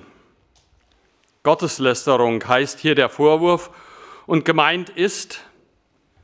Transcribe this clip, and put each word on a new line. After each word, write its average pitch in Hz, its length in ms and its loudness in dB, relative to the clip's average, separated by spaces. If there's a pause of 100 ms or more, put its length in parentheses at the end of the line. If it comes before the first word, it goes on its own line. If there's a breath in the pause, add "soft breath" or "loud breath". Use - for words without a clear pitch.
(1400)
Gotteslästerung 131 1040 0
heißt 131 340 0
hier 151 160 0
der 135 120 4
Vorwurf 160 600 2 (560 loud breath)
und 160 200 0
gemeint 165 440 0
ist, - 520 -6 (840)